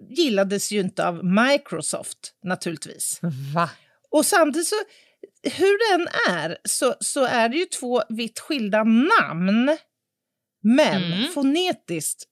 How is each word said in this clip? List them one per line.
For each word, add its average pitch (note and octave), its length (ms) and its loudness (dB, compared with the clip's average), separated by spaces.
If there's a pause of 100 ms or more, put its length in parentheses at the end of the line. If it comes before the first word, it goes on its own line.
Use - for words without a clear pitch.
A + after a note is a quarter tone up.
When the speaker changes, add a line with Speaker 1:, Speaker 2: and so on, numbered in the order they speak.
Speaker 1:
gillades G3+ 640 0
ju G#3 80 -2
inte F3+ 280 -2
av F3 180 -4
Microsoft, G#3+ 920 0 (260)
naturligtvis. - 760 -8 (340)
Speaker 2:
Va? E3 160 0 (420)
Speaker 1:
Och D4+ 140 4
samtidigt D#4+ 420 2
så, - 80 -2 (680)
hur G4+ 460 2
det G4 40 4 (100)
än E4+ 60 -6 (280)
är, D#3+ 260 -6
så, - 360 -2
så - 260 -2
är A#3 240 2
det B3+ 80 -4
ju F4+ 80 0
två B3 440 -4
vitt A3+ 300 -8
skilda A3 440 -2
namn. A3+ 920 2 (840)
Men G#3+ 400 4
Speaker 2:
Mm. F#3 300 -2
Speaker 1:
fonetiskt C#4+ 1000 -2